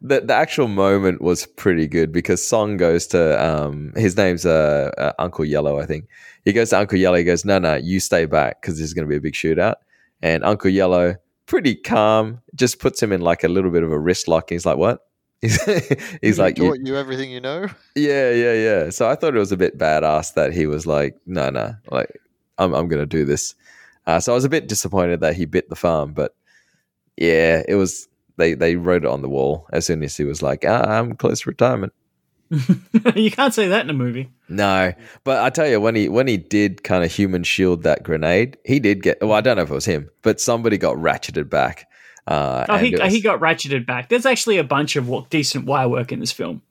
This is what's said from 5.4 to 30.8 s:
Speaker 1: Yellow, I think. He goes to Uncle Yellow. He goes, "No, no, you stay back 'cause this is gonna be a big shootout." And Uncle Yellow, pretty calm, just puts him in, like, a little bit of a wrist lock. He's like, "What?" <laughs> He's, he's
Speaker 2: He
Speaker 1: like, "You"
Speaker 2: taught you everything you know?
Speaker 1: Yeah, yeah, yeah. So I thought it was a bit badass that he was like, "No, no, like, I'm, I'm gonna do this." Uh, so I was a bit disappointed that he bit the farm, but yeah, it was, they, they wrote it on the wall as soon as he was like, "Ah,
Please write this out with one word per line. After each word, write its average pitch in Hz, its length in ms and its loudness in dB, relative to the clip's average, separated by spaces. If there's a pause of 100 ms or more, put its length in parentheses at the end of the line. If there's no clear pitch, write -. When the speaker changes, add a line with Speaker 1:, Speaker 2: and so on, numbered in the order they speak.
Speaker 1:
Yellow, 73 340 0
I 73 60 -6
think. 78 220 -6 (380)
He 104 80 2
goes 113 160 2
to 95 100 4
Uncle 101 180 0
Yellow. 90 200 4
He 87 60 2
goes, 87 200 2
"No, 98 160 2
no, 80 160 0
you 87 240 -2
stay 85 260 0
back 73 360 0
'cause 87 160 -6
this 78 80 -6
is 78 80 -10
gonna 82 140 -4
be 73 100 -2
a 73 40 -4
big 76 120 -6
shootout." 82 420 0 (460)
And 82 240 0
Uncle 101 260 2
Yellow, 90 440 2 (300)
pretty 170 300 0
calm, 110 680 0 (140)
just - 240 0
puts - 240 -2
him 104 80 0
in, 90 100 -2
like, 85 220 0
a 85 60 2
little 92 200 0
bit 85 140 2
of 80 80 -2
a 76 80 -2
wrist 85 300 0
lock. 82 200 2
He's 85 160 -6
like, 78 120 0
"What?" 104 280 0 (160)
<laughs> - 200 -18
He's, 110 240 0
he's 160 720 -2
Speaker 2:
He 104 40 2
Speaker 1:
like, 92 160 2
"You" - 120 2
Speaker 2:
taught 135 180 -4
you 135 80 -4
everything 131 360 -6
you 123 100 -12
know? 156 260 -8 (280)
Speaker 1:
Yeah, 139 360 2
yeah, 120 220 4
yeah. 107 380 2
So 117 180 0
I 143 60 2
thought 147 200 0
it 113 40 4
was 98 120 0
a 95 60 -2
bit 90 200 0
badass 78 580 2
that 76 180 2
he 85 140 0
was 76 200 -4
like, 73 380 0
"No, 82 240 -4
no, 64 260 -6 (160)
like, 64 180 -2 (480)
I'm, 90 160 0
I'm 80 140 -2
gonna 76 180 -2
do 76 200 0
this." - 280 -2 (540)
Uh, 82 120 2
so 120 120 -2
I 120 40 2
was 131 100 0
a 135 40 2
bit 156 180 -2
disappointed 87 520 -2
that 80 160 0
he 87 100 -2
bit 82 240 -2
the 80 60 -10
farm, 78 380 -2
but 76 200 -4 (840)
yeah, 82 500 4
it 95 80 2
was, 95 320 0 (300)
they, 82 160 2
they 82 240 2
wrote 87 260 2
it 64 60 0
on 67 120 -4
the 67 80 -6
wall 69 440 -2
as 82 120 -2
soon 80 180 -2
as 71 120 -8
he 76 80 -4
was 73 180 -4
like, 69 240 -4
"Ah, 107 340 2